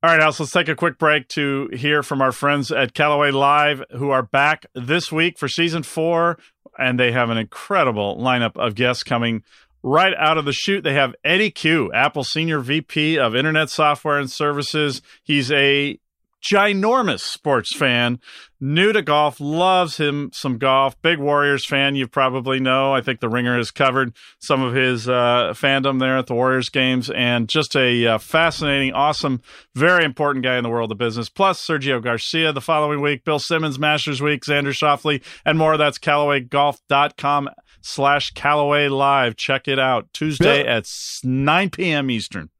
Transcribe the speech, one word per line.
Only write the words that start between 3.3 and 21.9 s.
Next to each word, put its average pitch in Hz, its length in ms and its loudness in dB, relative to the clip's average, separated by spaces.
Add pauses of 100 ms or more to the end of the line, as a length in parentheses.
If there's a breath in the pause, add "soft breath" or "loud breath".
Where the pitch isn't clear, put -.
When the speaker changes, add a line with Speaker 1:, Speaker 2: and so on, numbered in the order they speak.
Speaker 1:
Live, 143 600 2
who 139 200 -4
are 131 100 2
back 143 540 0
this 135 360 -4
week 165 280 -2
for 143 80 -4
season 170 340 -2
four, 165 560 -2 (400 soft breath)
and 127 220 0
they 123 120 4
have 120 200 0
an 113 60 -2
incredible 113 800 -2
lineup 123 380 0
of 107 200 -2
guests 123 260 0
coming 117 400 -2 (400 soft breath)
right 170 360 2
out 156 200 2
of 147 80 -4
the 143 80 -2
chute. 196 300 -2
They 143 100 0
have 135 300 0
Eddie 185 260 2
Q, 156 420 0
Apple 135 320 0
Senior 160 360 -4
V 139 220 -4
P 156 360 -2
of 117 180 0
Internet 156 360 0
Software 147 480 0
and 135 100 -4
Services. 147 720 -4 (220 soft breath)
He's 143 280 0
a 139 480 2 (520)
ginormous 202 680 2
sports - 540 -2
fan, 120 440 0 (400 loud breath)
new 160 340 0
to 208 80 0
golf, 147 380 0
loves 170 580 0
him 143 360 -2
some 127 240 -6
golf, 135 440 2
big 165 180 0
Warriors 143 460 0
fan, 139 300 0